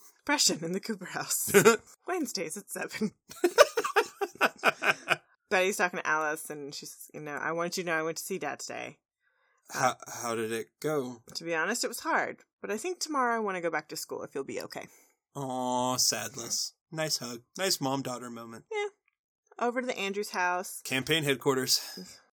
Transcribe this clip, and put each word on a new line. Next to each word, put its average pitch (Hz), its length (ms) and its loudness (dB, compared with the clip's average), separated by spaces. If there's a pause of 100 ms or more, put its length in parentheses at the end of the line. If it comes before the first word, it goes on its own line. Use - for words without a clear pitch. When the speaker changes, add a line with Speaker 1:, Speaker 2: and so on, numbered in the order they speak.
(200)
Speaker 1:
Depression 285 420 2
in 165 80 -4
the 185 100 -2
Cooper 190 260 -6
house. - 440 -2 (300)
Speaker 2:
<laughs> - 260 -20
Speaker 1:
Wednesdays 262 500 -4
at 202 140 -12
seven. - 440 -2 (280)
<laughs> 349 80 4 (2000)
Betty's 190 280 4
talking 180 200 0
to - 80 -6
Alice, 156 440 0
and 147 240 -8
she - 120 -12
says, - 280 -16
"You - 60 -10
know, 151 160 -8
I 151 160 -2
want 170 240 -2
you 190 60 -2
to 170 60 -8
know 165 100 2
I 160 40 0
went 160 160 -4
to - 60 -6
see 190 140 -4
Dad 143 220 -6
today." 120 380 -8 (720)
Speaker 2:
How, 131 260 4 (260)
how 117 120 -2
did 113 180 -2
it 113 160 -2 (120)
go? 127 420 -2 (120)
Speaker 1:
"To - 100 -10
be 170 100 -4
honest, 180 300 0
it 240 40 -2
was 226 120 -6
hard, 254 380 0 (220)
but 190 100 -6
I 202 60 0
think 349 240 -6
tomorrow 254 360 0
I 226 40 0
wanna 190 220 -2
go 170 80 0
back 156 180 -2
to 156 80 -12
school - 260 -6
if - 120 -10
you'll 139 100 -4
be 113 180 -6
okay." - 240 -10 (480)
Speaker 2:
Aw, 127 640 0
sadness. 117 800 -2 (180)
Nice 156 260 0
hug. 120 220 -6 (160)
Nice 185 240 0
mom-daughter 131 500 -2
moment. 117 420 -12
Speaker 1:
Yeah. 415 140 -2 (720)
Over 240 220 0
to 247 60 -4
the 254 120 -2
Andrews 196 320 -4
house. 180 540 0
Speaker 2:
Campaign 139 400 2
headquarters. 131 560 2 (520)